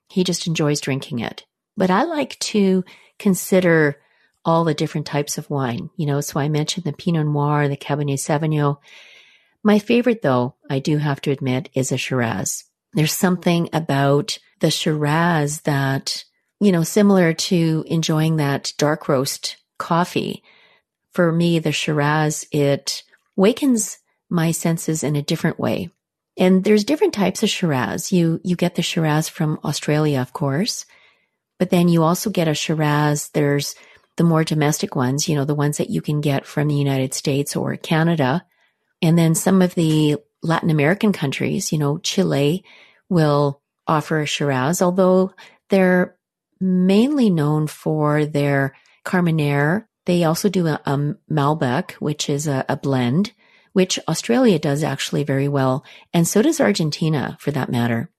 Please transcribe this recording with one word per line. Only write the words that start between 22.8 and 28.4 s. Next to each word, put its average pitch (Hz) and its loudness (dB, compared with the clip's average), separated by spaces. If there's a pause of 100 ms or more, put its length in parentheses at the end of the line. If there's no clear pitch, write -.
wakens 226 2 (300)
my 165 0
senses 160 -2
in 147 -2
a 143 -2
different - -2
way. 117 -4 (460)
And 190 4
there's 214 4
different 311 0
types 180 -2
of 208 2
Shiraz. 139 -2
You, 165 2